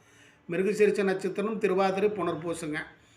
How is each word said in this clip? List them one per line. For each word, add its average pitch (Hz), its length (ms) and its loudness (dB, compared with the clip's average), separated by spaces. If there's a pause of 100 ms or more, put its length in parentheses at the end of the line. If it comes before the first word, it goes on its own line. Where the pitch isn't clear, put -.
(500)
மிருகசீரிஷ 202 540 2
நட்சத்திரம் 196 540 -2
திருவாதிரை 190 520 2
புனர்பூசங்க. 160 680 -4 (400)